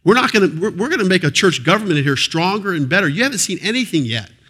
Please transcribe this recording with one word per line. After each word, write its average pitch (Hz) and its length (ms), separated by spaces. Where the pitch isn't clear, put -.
We're 202 120
not 254 160
gonna, 202 160
we're, 202 120
we're 202 180
gonna 320 140
make 185 200
a 139 80
church 165 320
government 180 340
in 143 60
here 139 140
stronger 190 560
and 147 160
better. 185 180
You 160 160
haven't 269 160
seen 185 220
anything 202 440
yet. 113 260